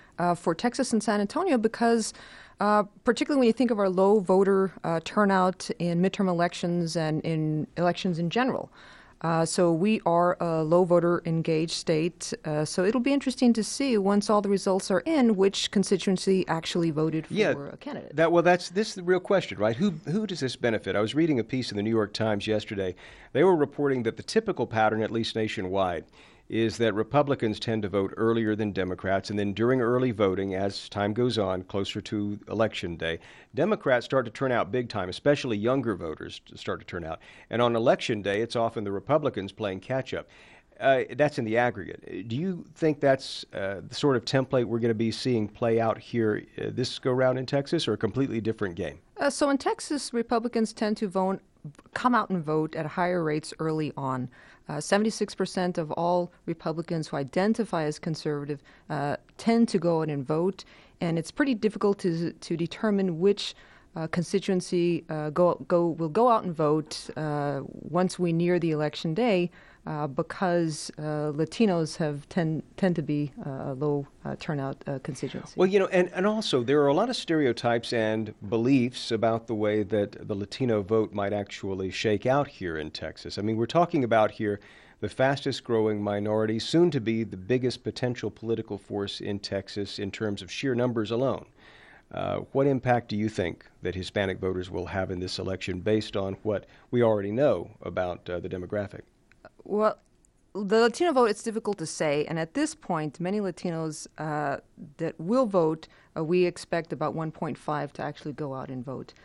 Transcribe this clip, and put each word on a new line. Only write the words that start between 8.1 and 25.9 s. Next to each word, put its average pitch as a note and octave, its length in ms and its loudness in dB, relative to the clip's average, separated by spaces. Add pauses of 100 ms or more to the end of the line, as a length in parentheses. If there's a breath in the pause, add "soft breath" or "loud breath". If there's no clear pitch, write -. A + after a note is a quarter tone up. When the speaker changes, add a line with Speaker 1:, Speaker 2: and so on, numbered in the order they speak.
Speaker 1:
in E3+ 100 0
general. A#3+ 420 0 (500 loud breath)
Uh, E3 220 2
so E3+ 300 4
we G3+ 320 2
are F3 360 4
a E3 200 0
low E3+ 220 6
voter F3 420 4
engaged E3 460 0
state. - 600 -2 (120)
Uh, D3+ 200 -2
so F3 220 0
it'll A#3 160 2
be C#4 120 2
interesting B3+ 400 4
to A3 100 0
see C4 340 0
once G3+ 320 2
all G#3 120 4
the G3 80 0
results F#3+ 420 2
are F#3 80 4
in, B3+ 360 4
which F#3+ 360 2
constituency F#3+ 760 2
actually E3 440 -2
voted D#3 340 0
for - 80 -10
Speaker 2:
Yeah, F3 220 2 (160)
Speaker 1:
a - 60 -16
candidate. - 380 -12
Speaker 2:
that, E3 160 4
well, E3+ 120 6
that's, F3 260 4
this G#3 200 -2
is - 60 -10
the F#3 80 -10
real F3+ 180 4
question, F3+ 360 0
right? A2 180 2
Who, F#3 160 0 (200)
who G#3+ 160 0
does F3+ 140 -8
this B2+ 140 -2
benefit? G#2+ 400 0
I G#2 60 2
was G#2+ 140 0
reading D3+ 240 2
a G#2+ 40 2
piece B2 280 -4
in G#2 60 -6
the G2+ 60 0
New A2 60 0
York A2 240 0
Times G#2+ 320 0
yesterday. G#2 480 -2 (400 loud breath)
They C3+ 100 4
were F#3 120 6
reporting C#3 480 0
that A2 140 -2
the G#2+ 60 -12
typical G#3+ 440 0
pattern, A2 340 2
at G#2 100 -2
least A2+ 240 -2
nationwide, F#2+ 720 0 (420 loud breath)